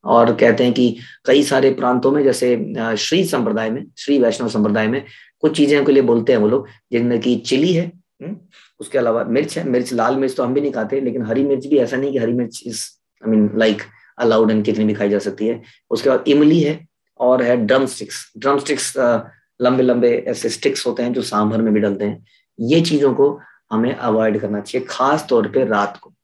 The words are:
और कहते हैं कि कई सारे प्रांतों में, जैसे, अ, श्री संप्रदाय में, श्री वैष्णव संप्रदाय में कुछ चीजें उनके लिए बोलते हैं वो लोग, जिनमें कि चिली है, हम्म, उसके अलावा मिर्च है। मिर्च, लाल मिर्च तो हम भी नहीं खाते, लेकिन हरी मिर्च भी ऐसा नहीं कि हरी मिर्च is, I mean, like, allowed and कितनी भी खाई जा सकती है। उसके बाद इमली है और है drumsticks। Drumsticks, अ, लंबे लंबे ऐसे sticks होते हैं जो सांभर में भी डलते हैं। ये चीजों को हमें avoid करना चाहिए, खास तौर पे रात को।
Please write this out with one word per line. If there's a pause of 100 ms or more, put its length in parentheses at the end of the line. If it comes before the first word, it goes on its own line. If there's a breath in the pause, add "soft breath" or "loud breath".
और
कहते
हैं
कि (260 loud breath)
कई
सारे
प्रांतों
में,
जैसे,
अ,
श्री
संप्रदाय
में, (120)
श्री
वैष्णव
संप्रदाय
में (360 loud breath)
कुछ
चीजें
उनके
लिए
बोलते
हैं
वो
लोग, (260 loud breath)
जिनमें
कि
चिली
है, (300)
हम्म, (440 soft breath)
उसके
अलावा
मिर्च
है।
मिर्च,
लाल
मिर्च
तो
हम
भी
नहीं
खाते,
लेकिन
हरी
मिर्च
भी
ऐसा
नहीं
कि
हरी
मिर्च
is, (520)
I
mean,
like, (440 soft breath)
allowed
and
कितनी
भी
खाई
जा
सकती
है। (280 soft breath)
उसके
बाद
इमली
है (340)
और
है
drumsticks।
Drumsticks,
अ, (380 loud breath)
लंबे
लंबे
ऐसे
sticks
होते
हैं
जो
सांभर
में
भी
डलते
हैं। (340 soft breath)
ये
चीजों
को (320 loud breath)
हमें
avoid
करना
चाहिए,
खास
तौर
पे
रात
को।